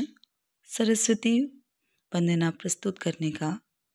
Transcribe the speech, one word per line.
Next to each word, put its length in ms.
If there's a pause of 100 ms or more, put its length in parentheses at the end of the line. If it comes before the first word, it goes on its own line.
(680)
सरस्वती 720 (760)
वंदना 400
प्रस्तुत 460
करने 340
का 260 (360)